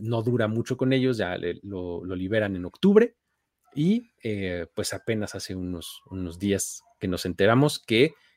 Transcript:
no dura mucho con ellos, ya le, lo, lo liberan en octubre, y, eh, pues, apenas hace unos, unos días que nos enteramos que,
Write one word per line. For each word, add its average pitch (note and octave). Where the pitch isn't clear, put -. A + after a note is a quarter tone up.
no A2+
dura A#2
mucho A2+
con C3
ellos, C3
ya F2+
le, F2
lo, F2+
lo F2+
liberan G2
en F2+
octubre, G3+
y, G3+
eh, F#2
pues, -
apenas G#2+
hace F#2+
unos, F2+
unos F2+
días G2
que G2+
nos F2
enteramos A2+
que, B2